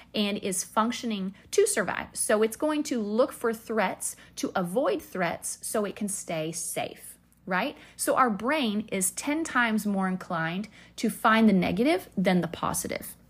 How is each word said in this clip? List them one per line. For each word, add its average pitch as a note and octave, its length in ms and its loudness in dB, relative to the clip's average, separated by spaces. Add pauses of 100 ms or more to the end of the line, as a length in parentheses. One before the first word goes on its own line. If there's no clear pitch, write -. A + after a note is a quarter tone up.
(140)
and G#3 240 0
is F#3+ 260 -4
functioning G#3+ 680 -2 (160)
to G#4 160 4
survive. - 480 -2
So G#3+ 300 2
it's A3 120 0
going D4+ 280 0
to B3 180 -2
look A3 320 0
for A3+ 180 -2
threats A3 640 -4 (200)
to - 200 -4
avoid A3 460 0
threats - 640 -4
so G#3+ 220 -2
it F#3+ 100 -6
can G#3 120 -4
stay E3 440 -6
safe, - 640 -8 (320)
right? F#3+ 300 -4 (180)
So - 200 0
our B3+ 140 4
brain G#3+ 640 0
is F#3+ 200 0
ten D#4 320 -2
times A3 420 0
more G3 220 0
inclined F#3 600 -4 (300)
to A3 120 0
find A3 380 6
the G3+ 60 8
negative G3 640 2
than F#3 240 4
the E3+ 60 -2
positive. - 680 -6 (140)